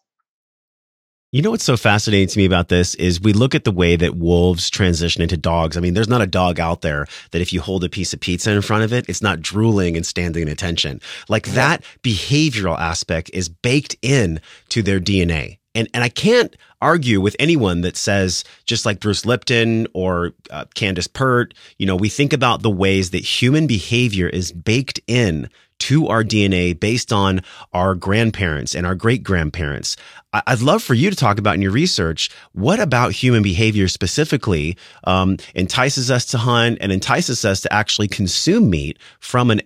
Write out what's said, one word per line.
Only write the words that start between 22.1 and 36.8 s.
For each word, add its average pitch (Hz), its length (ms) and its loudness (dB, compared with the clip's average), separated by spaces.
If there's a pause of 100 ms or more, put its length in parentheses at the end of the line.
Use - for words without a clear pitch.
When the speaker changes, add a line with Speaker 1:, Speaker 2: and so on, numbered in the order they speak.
Speaker 1:
about 123 300 0
the 110 80 2
ways 95 400 2
that - 320 -4
human 147 240 4
behavior 110 640 0
is 87 220 -4
baked 113 560 -2
in 98 420 0 (300)
to 147 280 0
our 113 160 0
D 107 220 2
N 95 80 2
A 90 200 0
based 110 380 -2
on 95 300 2 (320)
our 92 220 0
grandparents 95 800 -2
and 85 100 -4
our 92 100 -2
great-grandparents. 85 1000 -2 (340)
I, 107 160 -2
I'd 117 140 0
love 175 200 2
for - 120 0
you 156 160 4
to 190 60 -2
talk 104 220 2
about 101 180 2
in 98 60 0
your 98 100 0
research, 101 600 -2 (220)
what 135 260 0
about 127 320 0
human 120 320 2
behavior 101 460 2
specifically, 92 880 -2 (260)
um, 92 320 2 (200)
entices 127 540 0
us 123 180 2
to 127 100 -4
hunt 117 420 2
and 98 140 -2